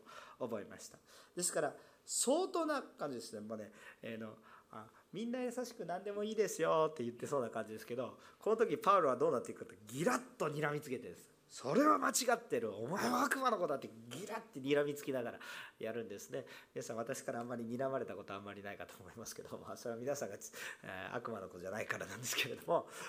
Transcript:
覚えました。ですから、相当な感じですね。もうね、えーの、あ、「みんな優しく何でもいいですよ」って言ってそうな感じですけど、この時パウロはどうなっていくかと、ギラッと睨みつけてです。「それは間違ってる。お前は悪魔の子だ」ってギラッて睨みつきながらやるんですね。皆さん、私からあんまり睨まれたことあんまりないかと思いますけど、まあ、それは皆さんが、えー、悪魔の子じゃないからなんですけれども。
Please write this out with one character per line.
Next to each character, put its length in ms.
覚 220
え 40
ま 140
し 100
た。 100
で 60
す 100
か 80
ら、 140
相 440
当 180
な 160
感 280
じ 80
で 40
す 120
ね。 60
も 140
う 40
ね、 120
え 140
ー 20
の、 160
あ、 140
「み 120
ん 60
な 100
優 120
し 220
く 100
何 180
で 80
も 140
い 80
い 20
で 140
す 140
よ」 300
っ 40
て 80
言 80
っ 20
て 120
そ 120
う 40
な 80
感 160
じ 60
で 60
す 80
け 80
ど、 240
こ 100
の 60
時 220
パ 180
ウ 60
ロ 80
は 60
ど 120
う 40
な 60
っ 40
て 100
い 20
く 100
か 20
と、 80
ギ 180
ラ 140
ッ 40
と 100
睨 240
み 80
つ 80
け 100
て 100
で 80
す。 140
「そ 220
れ 80
は 160
間 100
違 40
っ 60
て 180
る。 160
お 120
前 240
は 140
悪 140
魔 120
の 80
子 80
だ」 100
っ 20
て 120
ギ 180
ラ 100
ッ 40
て 200
睨 240
み 100
つ 80
き 100
な 100
が 100
ら 60
や 140
る 120
ん 40
で 100
す 120
ね。 160
皆 80
さ 120
ん、 20
私 240
か 120
ら 80
あ 20
ん 60
ま 80
り 80
睨 260
ま 80
れ 80
た 80
こ 100
と 80
あ 60
ん 60
ま 100
り 80
な 100
い 60
か 80
と 120
思 120
い 60
ま 100
す 80
け 80
ど、 160
ま 140
あ、 40
そ 120
れ 60
は 60
皆 160
さ 100
ん 40
が、 60
え 280
ー、 40
悪 140
魔 100
の 80
子 100
じ 80
ゃ 40
な 120
い 40
か 120
ら 80
な 80
ん 60
で 40
す 120
け 120
れ 60
ど 120
も。 200